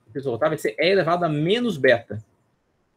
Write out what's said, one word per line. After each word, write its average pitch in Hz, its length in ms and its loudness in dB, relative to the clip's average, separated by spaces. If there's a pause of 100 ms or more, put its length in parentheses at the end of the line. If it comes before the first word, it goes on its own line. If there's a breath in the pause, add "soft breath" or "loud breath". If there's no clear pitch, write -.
O 110 40 -20
peso 113 120 -8
pra 135 60 -2
voltar 117 180 0
vai 156 100 -2
ser - 180 -4
E 147 80 0
elevado 175 400 2
a 165 40 0
menos 180 480 0
beta, 120 420 2 (800)